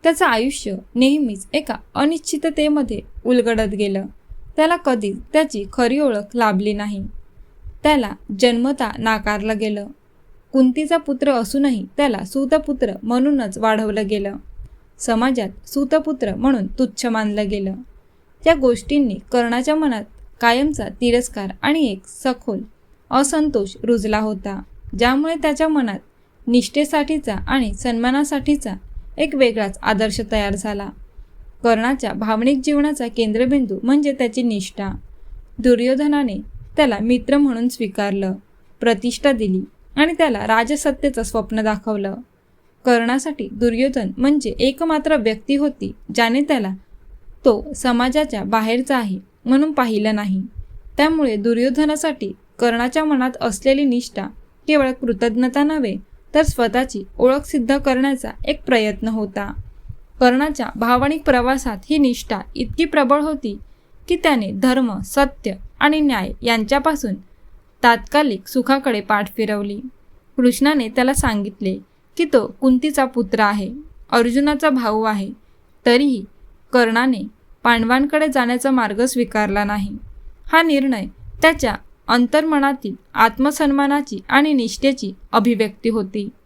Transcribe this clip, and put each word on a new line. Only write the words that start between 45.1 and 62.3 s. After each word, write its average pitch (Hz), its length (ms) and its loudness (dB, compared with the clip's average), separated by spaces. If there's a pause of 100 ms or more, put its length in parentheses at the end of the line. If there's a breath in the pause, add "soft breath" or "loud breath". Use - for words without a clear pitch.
व्यक्ती 220 400 0
होती, 277 360 -2 (240)
ज्याने 233 260 2
त्याला 262 280 0 (760)
तो 240 300 2
समाजाच्या 247 680 0
बाहेरचा 226 540 0
आहे 196 220 -2 (260)
म्हणून 277 260 4
पाहिलं 220 440 0
नाही. 190 260 -2 (560)
त्यामुळे 294 380 2
दुर्योधनासाठी 254 960 0 (280)
कर्णाच्या 240 440 0
मनात 262 280 0 (100)
असलेली 269 440 0
निष्ठा 247 420 -2 (400)
केवळ 285 240 4
कृतज्ञता 247 720 0
नव्हे, 285 320 0 (400)
तर 202 60 6
स्वतःची 233 600 0 (140)
ओळख 269 280 2
सिद्ध 269 320 0
करण्याचा 269 520 0 (160)
एक - 180 -2
प्रयत्न 220 440 0
होता. 208 460 -4 (680)
कर्णाच्या 262 560 2
भावनिक 254 480 0
प्रवासात 254 600 2
ही 311 120 0
निष्ठा 240 420 0 (160)